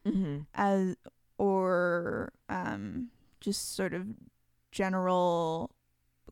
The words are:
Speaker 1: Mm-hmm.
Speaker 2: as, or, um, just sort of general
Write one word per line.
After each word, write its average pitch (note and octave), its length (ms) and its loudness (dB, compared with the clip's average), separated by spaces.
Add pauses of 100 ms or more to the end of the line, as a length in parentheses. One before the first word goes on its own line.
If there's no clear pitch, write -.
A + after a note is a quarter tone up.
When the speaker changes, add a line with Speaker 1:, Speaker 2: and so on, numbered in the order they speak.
Speaker 1:
Mm-hmm. E3+ 360 0 (120)
Speaker 2:
as, G3 440 2 (420)
or, F#3 920 2 (160)
um, A3 640 -6 (300)
just - 360 -4
sort F#3+ 180 -2
of F3+ 120 -6 (680)
general F3+ 1000 0 (600)